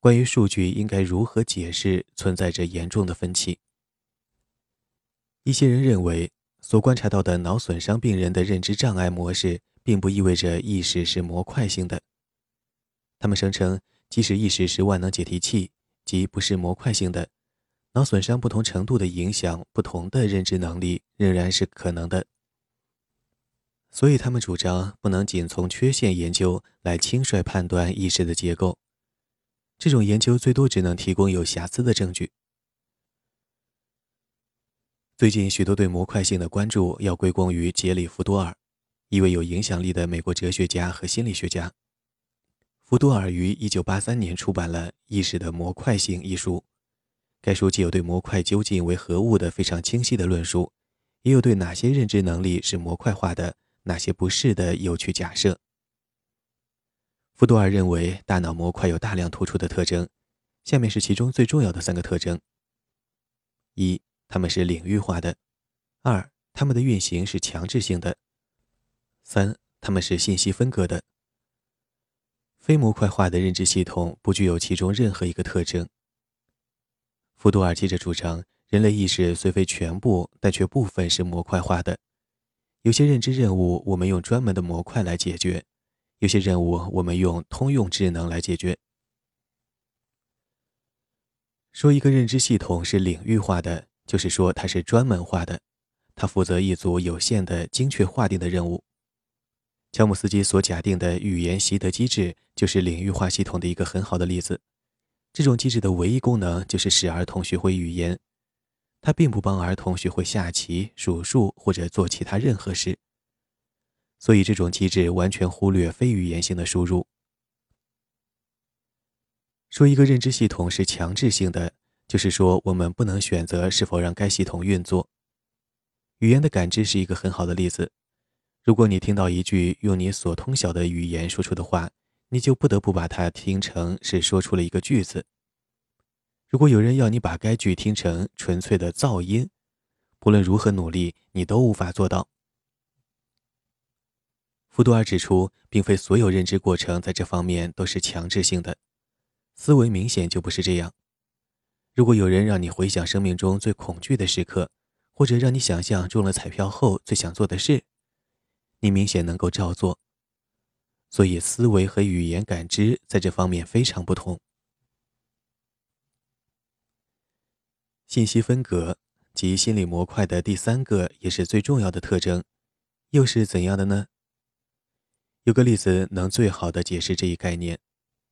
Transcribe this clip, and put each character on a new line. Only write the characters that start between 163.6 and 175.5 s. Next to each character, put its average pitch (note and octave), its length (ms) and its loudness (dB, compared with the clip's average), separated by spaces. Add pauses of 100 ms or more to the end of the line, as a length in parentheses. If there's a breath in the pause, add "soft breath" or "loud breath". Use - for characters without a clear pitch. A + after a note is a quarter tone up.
非 A#2+ 180 0
常 - 200 -6
不 F2+ 100 -2
同。 F2+ 260 -6 (3750)
信 A2+ 200 2
息 A2+ 140 2
分 B2 200 0
隔， F2 360 -4 (360)
即 F#2 220 -2
心 A2 180 0
理 G2 120 0
模 F2 200 -2
块 G2+ 200 -2
的 F2 160 0
第 G#2 120 -2
三 A#2 300 -2
个 F#2+ 260 0 (100)
也 F#2+ 100 -6
是 F2+ 160 -2
最 G#2 160 0
重 C#3 180 0
要 G2 100 0
的 F2+ 120 -6
特 F#2 180 0
征， F2 240 -2 (680)
又 C#3 140 6
是 A2+ 200 2
怎 F2+ 180 0
样 G2 140 0
的 G2 80 0
呢？ G2 220 -2 (1400)
有 A2+ 100 4